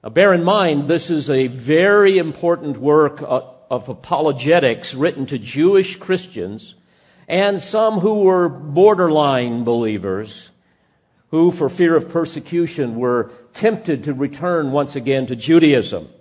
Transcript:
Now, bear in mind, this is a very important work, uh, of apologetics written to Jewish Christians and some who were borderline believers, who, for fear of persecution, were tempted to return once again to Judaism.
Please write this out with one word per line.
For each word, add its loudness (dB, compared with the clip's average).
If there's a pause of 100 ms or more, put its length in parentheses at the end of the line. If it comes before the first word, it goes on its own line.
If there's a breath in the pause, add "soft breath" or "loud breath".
Now, -14
bear 4
in 0
mind, 0
this 0
is -4
a 2
very 2
important -2
work, 2
uh, -2 (300)
of -6
apologetics -2
written -4
to -8
Jewish 0
Christians -8 (520 soft breath)
and 0
some -2
who 0
were 4
borderline 2
believers, -4 (800)
who, 4
for -2
fear 2
of -2
persecution, -4
were -2 (240 loud breath)
tempted -2
to -4
return -4
once -2
again -2
to -6
Judaism. 2 (100)